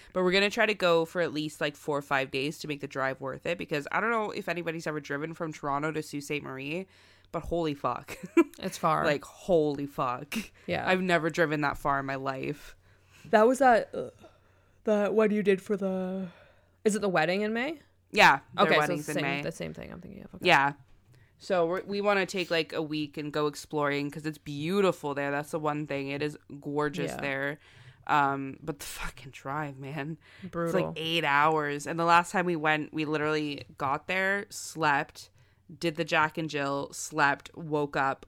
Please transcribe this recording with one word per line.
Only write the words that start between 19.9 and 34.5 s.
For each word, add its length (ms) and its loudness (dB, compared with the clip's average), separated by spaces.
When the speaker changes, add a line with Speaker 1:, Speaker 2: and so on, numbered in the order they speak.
Speaker 2:
I'm 80 -14
thinking 220 -18
of. 140 -20
Okay. 100 -4
Speaker 1:
Yeah. 280 6
So 280 2
we're, 160 -2
we 180 -4
wanna 260 2
take, 240 -4
like, 220 0
a 80 -2
week 380 -6
and 140 -6
go 160 2
exploring, 600 -2
'cause 160 -10
it's 140 -6
beautiful 760 0
there. 180 -2
That's 180 -4
the 80 -4
one 300 -2
thing. 200 -4
It 140 -4
is 160 -4
gorgeous 500 -2
Speaker 2:
Yeah. 100 -8
Speaker 1:
there. 380 -4
Um, 560 0
but 160 -8
the 80 -14
fucking 460 -10
drive, 480 -6
man. 360 -6
Speaker 2:
Brutal. 340 -2
Speaker 1:
It's, 80 2
like, 100 -6
eight 280 0
hours. 640 2
And 100 -4
the 60 2
last 260 6
time 160 0
we 100 0
went, 380 0
we 100 -2
literally 600 -2
got 300 -2
there, 420 -2
slept, 840 -2